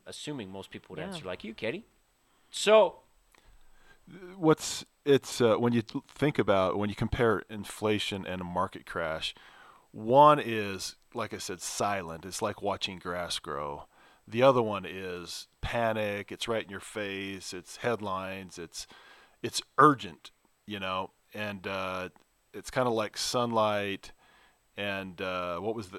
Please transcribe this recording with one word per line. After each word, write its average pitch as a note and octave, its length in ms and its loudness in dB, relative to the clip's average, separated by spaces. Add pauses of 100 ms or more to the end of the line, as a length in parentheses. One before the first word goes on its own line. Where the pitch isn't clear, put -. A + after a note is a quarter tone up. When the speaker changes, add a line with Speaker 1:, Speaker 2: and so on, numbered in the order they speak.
Speaker 1:
assuming A2 460 -10
most F#2+ 180 -12
people - 260 -16
would - 60 -10
Speaker 2:
Yeah. - 60 -8
Speaker 1:
answer F3+ 180 -10
like F#2 180 -8
you, A3 120 -12
Katie. F3 300 -6 (640)
So G#3 460 6 (1400)
Speaker 3:
What's, - 480 2 (180)
it's, - 380 4
uh, A2+ 140 8
when A#2+ 180 4
you A#2 80 4
th-, C3 260 -6
think - 300 0
about, G2 400 4
when G#2 120 0
you G2+ 60 -8
compare A2+ 540 2
inflation G#2 800 -2
and F#2 120 -6
a F#2 40 -6
market F2+ 420 -4
crash, D#2+ 480 -4 (580)
one C#3 480 8
is, G#2 560 -4 (200)
like A2 180 -6
I G2 60 -6
said, F2+ 200 -8
silent. F#2 640 -4
It's F#2 180 -10
like G#2 200 -4
watching F#2+ 380 -4
grass F2 400 -6
grow. D2 460 -8 (420)
The A2 160 0
other B2+ 180 8
one G2+ 260 -2
is F2+ 600 -10 (140)
panic. A2 680 -2
It's - 160 -10
right A2 160 -2
in D#2+ 60 -18
your G2 100 -10
face. G2 760 -8
It's F2+ 240 -14
headlines. F#2+ 800 -6
It's, - 260 -12 (560)
it's - 200 -4 (180)
urgent, A2 500 4 (380)
you G#2 120 -8
know, F#2 300 -4 (240)
and, G2+ 320 -8
uh, F#2 440 -4 (440)
it's G2+ 180 -12
kinda B2+ 200 2
like G#2+ 260 -2
sunlight. G#2+ 960 0 (640)
And, G2 440 -6
uh, F2+ 360 -4
what G#2 180 -4
was G#2 140 -10
the, G2 100 -12